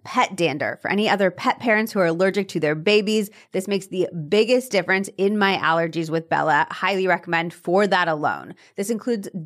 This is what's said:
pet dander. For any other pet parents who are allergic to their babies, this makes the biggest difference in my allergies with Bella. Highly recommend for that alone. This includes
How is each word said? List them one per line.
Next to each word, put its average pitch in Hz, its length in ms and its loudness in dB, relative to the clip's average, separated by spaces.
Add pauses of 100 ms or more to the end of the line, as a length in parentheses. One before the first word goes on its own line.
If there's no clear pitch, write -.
pet 214 320 0
dander. 147 460 0
For - 80 -2
any 208 180 2
other 190 220 2
pet - 280 -2
parents 220 320 0
who 208 100 0
are 175 60 4
allergic 190 420 0
to 170 120 -4
their 156 140 2
babies, 208 560 2 (220)
this 185 140 -2
makes 196 200 -4
the 170 240 -4 (180)
biggest 233 420 2
difference 190 460 0
in 202 220 0
my 196 180 2
allergies 165 540 0
with 160 180 -2
Bella. 147 420 2
Highly 190 360 -2
recommend 170 480 0
for 190 320 2
that 180 200 2
alone. 143 480 -2 (220)
This 196 140 -4
includes 226 400 -4 (160)